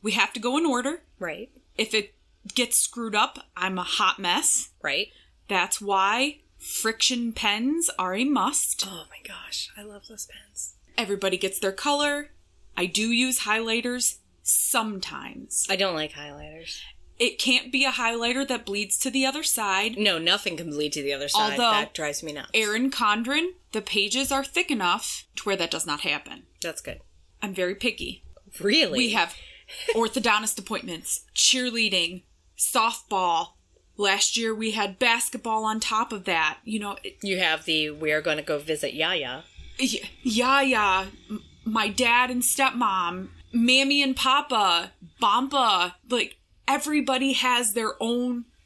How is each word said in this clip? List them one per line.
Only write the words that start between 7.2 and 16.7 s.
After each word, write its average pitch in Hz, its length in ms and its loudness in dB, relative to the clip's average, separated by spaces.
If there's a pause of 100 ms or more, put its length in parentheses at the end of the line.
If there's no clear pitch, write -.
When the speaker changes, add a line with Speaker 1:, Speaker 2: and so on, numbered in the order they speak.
Speaker 1:
pens 233 560 0 (120)
are 185 160 0
a 233 80 2
must. 262 640 2
Speaker 2:
Oh - 200 -12
my - 160 -20
gosh, - 520 -12
I 208 80 -14
love 202 240 -18
those 220 180 -12
pens. - 480 -14 (240)
Speaker 1:
Everybody 190 380 -2
gets 190 240 -2
their 196 120 0
color. 294 580 0 (460)
I 180 100 -2
do 214 260 -2
use 247 280 2
highlighters 226 760 -2 (260)
sometimes. - 1300 -2
Speaker 2:
I 196 60 0
don't 185 180 0
like 156 200 -6
highlighters. 151 680 -14 (380)